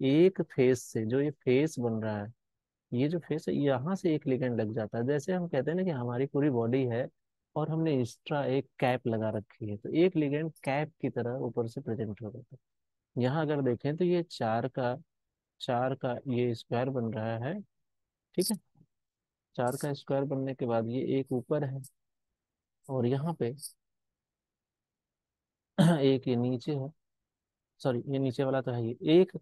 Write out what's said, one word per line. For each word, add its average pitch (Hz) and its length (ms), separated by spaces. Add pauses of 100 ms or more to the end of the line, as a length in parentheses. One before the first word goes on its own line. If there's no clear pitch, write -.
एक 160 400
फेस 127 420
से, 113 220
जो 120 160
ये 147 100
फेस 143 480
बन 117 140
रहा 107 300
है, 113 80 (600)
ये 123 160
जो 170 120
फेस 151 300
है 151 60
यहाँ 143 400
से 175 200
एक 143 120
लिगेंड 123 340
लग 107 120
जाता 110 240
है। 120 100
जैसे 147 260
हम 175 140
कहते 147 240
हैं 170 60
ना 185 60
कि 185 60
हमारी 123 360
पूरी 143 240
बॉडी 120 360
है 120 220 (480)
और 151 140
हमने 160 320
एक्स्ट्रा 143 440
एक 131 220 (120)
कैप 127 280
लगा 110 220
रखी 107 400
है, 104 80
तो - 120
एक 175 260
लिगेंड 151 360 (120)
कैप 147 280 (100)
की 131 80
तरह 120 280
ऊपर 120 300
से 131 140
प्रेजेंट 110 400
हो 107 80
जाता 123 260
है। - 680
यहाँ 139 180
अगर 147 200
देखें 131 360
तो 185 80
ये 175 180
चार 117 440
का, 123 280 (640)
चार 127 340
का 123 200 (120)
ये 123 280
स्क्वायर 127 340
बन 120 240
रहा 113 240 (100)
है, 196 120 (800)
ठीक - 140
है, 294 60 (1000)
चार 127 260
का 147 120
स्क्वायर 139 300
बनने 135 320
के 139 100
बाद 113 220
ये 123 140 (180)
एक 135 120
ऊपर 147 320
है 135 180 (1080)
और 131 160
यहाँ 139 280
पे 120 200 (2250)
<clears throat> 160 260
एक 135 240
ये 123 80
नीचे 127 400
है, 135 140 (920)
सॉरी 123 260
ये 135 120
नीचे 135 240
वाला 131 180
तो 127 100
है, 120 160
ये 160 340
एक 180 100 (100)